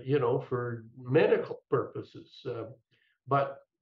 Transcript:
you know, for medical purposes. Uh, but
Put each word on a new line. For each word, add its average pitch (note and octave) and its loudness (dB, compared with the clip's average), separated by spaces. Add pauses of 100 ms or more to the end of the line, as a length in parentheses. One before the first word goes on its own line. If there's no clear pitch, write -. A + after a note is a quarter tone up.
you C3+ 2
know, C3 0
for A#2+ -4 (140)
medical C#3+ 2
purposes. - -4 (160)
Uh, A#2 -8 (600)
but - 0 (220)